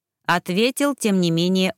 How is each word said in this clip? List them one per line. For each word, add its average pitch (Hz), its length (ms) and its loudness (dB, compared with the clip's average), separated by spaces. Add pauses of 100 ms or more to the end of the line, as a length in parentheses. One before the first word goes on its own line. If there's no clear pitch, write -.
(240)
Ответил, 226 680 -2
тем 196 260 0
не 175 100 0
менее, 185 480 0